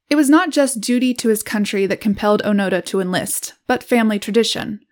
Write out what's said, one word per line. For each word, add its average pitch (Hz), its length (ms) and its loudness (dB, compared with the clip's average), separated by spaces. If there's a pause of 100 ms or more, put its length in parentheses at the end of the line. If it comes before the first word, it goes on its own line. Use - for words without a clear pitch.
It 294 80 2
was 285 140 4
not 339 180 4
just 269 320 0
duty 247 320 0
to 247 160 -2
his 214 140 0
country 202 420 -2
that 190 160 -2
compelled 208 420 0
Onoda 196 440 0
to 190 140 -2
enlist, 180 520 -4 (140)
but 240 160 -2
family 220 360 2
tradition. 220 600 -2 (120)